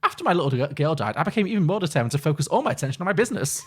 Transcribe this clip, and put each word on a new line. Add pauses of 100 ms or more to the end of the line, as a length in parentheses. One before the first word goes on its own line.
After
my
little
g-,
girl
died,
I
became
even
more
determined
to
focus
all
my
attention
on
my
business.